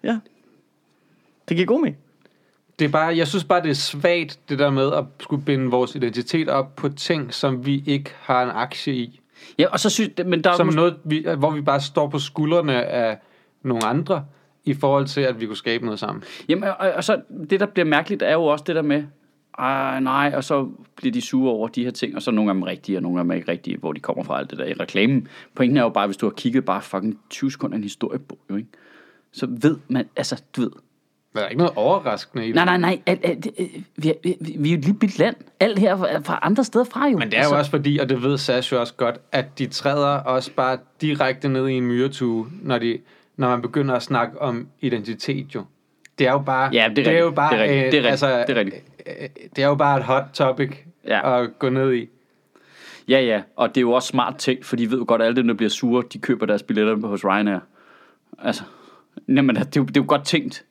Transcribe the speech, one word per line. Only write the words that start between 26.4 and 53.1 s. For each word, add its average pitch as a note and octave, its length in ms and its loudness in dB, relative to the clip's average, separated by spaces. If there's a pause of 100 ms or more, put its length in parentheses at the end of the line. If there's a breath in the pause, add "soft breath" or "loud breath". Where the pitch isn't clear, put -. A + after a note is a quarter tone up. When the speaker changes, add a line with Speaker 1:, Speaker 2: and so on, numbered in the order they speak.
Speaker 3:
bare F#2+ 180 -2
fucking G2 360 -6 (120)
tyve C3+ 220 -4
sekunder - 240 -8
i - 20 -2
en G#2 40 -4
historiebog, - 560 -8 (120)
jo, G2 60 -4
ikke? A2 120 -8 (640 soft breath)
Så - 180 -8
ved C#3 260 2 (120)
man, B2+ 280 -2
altså, B2+ 260 -6 (140)
du B2+ 40 -2
ved. A2+ 100 0 (640)
Speaker 2:
Men G#2+ 60 -4
der G2+ 40 0
er - 40 -6
ikke B2 100 -4
noget E3+ 180 2
overraskende B2 680 0
i - 20 -4
det. A#2 80 -4
Speaker 3:
Nej, E3+ 100 4
nej, F3+ 120 2
nej. F3+ 300 0
Alt, - 180 0
alt, E3 200 -2
det, A3 140 -8
øh, F3+ 80 -4 (300)
vi D#3 120 0
er, D#3 40 2 (100)
vi, F3+ 180 -2
vi, D#3+ 180 -8
vi D3 100 0
er E3+ 40 4
jo E3+ 60 2
et C3+ 60 -4
lille G3+ 140 2
bitte G3+ 200 0
land. F3 180 2 (240)
Alt G3+ 180 2
her F#3+ 140 4
er G3+ 40 0
fra, E3+ 220 -2
fra E3 240 -4
andre A3 220 2
steder A#3+ 200 2
fra, C4 240 0
jo. A3 100 2
Speaker 2:
Men A2+ 120 0
det G#2+ 40 -2
er A2+ 40 4
jo C3 40 4
Speaker 3:
Altså C#3+ 140 4
Speaker 2:
også C#3+ 140 0
fordi, C#3+ 280 2
og C3+ 100 0
det B2+ 140 0
ved C#3 160 2
Sash B2+ 340 -2
jo B2 80 2
også A#2 140 -4
godt, A#2+ 220 -2 (160)
at C#3 260 -4
de E3 80 -2
træder C#3+ 420 -2
også C3 440 -2
bare B2+ 260 -2 (220)
direkte C#3+ 480 0
ned C3 200 0
i C3 40 0
en B2+ 140 0
myretue, A#2+ 600 0 (160)
når C3 160 -2
de, A#2 200 -2 (380 soft breath)
når B2+ 120 0
man B2 140 0
begynder C3 320 0
at A#2+ 80 0
snakke A#2 400 -2
om B2 240 -4 (140)
identitet, A#2 760 -4
jo. G#2 100 -8 (540)
Det B2+ 80 4
er B2+ 60 4
jo C#3+ 60 2
bare, C3+ 340 0
Speaker 3:
Ja, A2+ 160 6
det A2 100 2
er C#3+ 60 2
Speaker 2:
det - 40 4
er E3 100 6
jo E3+ 60 6
Speaker 3:
rigtigt. D3+ 120 0
Speaker 2:
bare, D3+ 160 4
Speaker 3:
Det A2+ 60 2
er A2 40 4
rigtigt. C3+ 240 2
Speaker 2:
øh, C3 60 2
Speaker 3:
Det - 20 4
er D3+ 40 4
rigtigt. A#2+ 120 4
Speaker 2:
altså, B2+ 360 2
Speaker 3:
Det B2+ 100 0
er A2+ 40 4
rigtigt. F#2+ 240 -4 (380)
Speaker 2:
øh, C#3 60 -12 (280)
det C#3 80 2
er C#3+ 40 6
jo D3 60 4
bare C#3 240 4
et B2 60 -2
hot C3 200 2 (100)
topic C3+ 360 0 (360)
Speaker 3:
Ja. B2 360 2
Speaker 2:
at A#2 160 -6
gå C3+ 100 0
ned C3+ 240 2
i. A#2+ 160 -2 (1000 loud breath)
Speaker 3:
Ja, C3 120 6